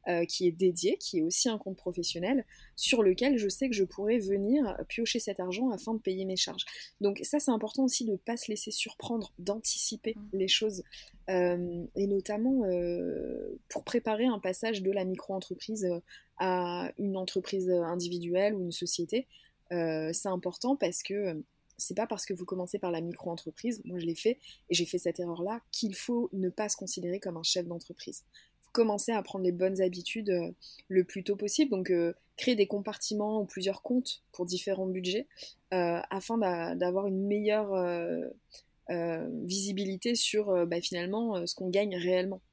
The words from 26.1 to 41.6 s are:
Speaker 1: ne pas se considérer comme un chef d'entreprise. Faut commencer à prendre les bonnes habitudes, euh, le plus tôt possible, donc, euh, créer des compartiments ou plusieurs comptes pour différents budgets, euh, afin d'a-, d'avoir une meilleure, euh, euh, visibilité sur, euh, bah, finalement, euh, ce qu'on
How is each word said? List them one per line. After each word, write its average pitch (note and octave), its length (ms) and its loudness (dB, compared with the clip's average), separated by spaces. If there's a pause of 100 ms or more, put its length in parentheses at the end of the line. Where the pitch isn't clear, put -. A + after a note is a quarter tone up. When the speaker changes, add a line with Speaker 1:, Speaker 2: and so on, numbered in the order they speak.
Speaker 1:
ne F#3+ 160 0
pas G#3 220 -2
se - 80 0
considérer F3+ 420 -4
comme F3 160 -6
un E3 60 -8
chef F3 240 0
d'entreprise. - 580 -10 (380)
Faut - 100 -20
commencer A3 400 4
à A3+ 100 2
prendre F#3+ 220 -4
les F3+ 80 4
bonnes F#3+ 300 2
habitudes, F#3 480 -2
euh, F3 200 0 (380)
le F#3 160 6
plus F#3 200 -8
tôt G3+ 120 0
possible, G#3+ 340 2
donc, F#3+ 200 0
euh, E3+ 240 4 (240)
créer B3 160 4
des G3+ 120 6
compartiments G#3 760 -2
ou - 20 0
plusieurs F#3+ 380 -4
comptes - 400 0 (100)
pour F3+ 140 -4
différents F#3+ 400 -2
budgets, F#3 400 -2 (480)
euh, E3+ 340 2
afin A3+ 300 -2
d'a-, F3 360 0
d'avoir F3+ 320 2
une G3 200 0
meilleure, G#3 480 2
euh, F3 520 0 (600)
euh, E3 400 -2 (160)
visibilité F#3+ 680 -2
sur, G#3+ 360 2
euh, F3 140 4
bah, E3+ 160 0
finalement, F#3+ 560 -2
euh, F3 100 -2
ce - 80 -2
qu'on F#3 140 -4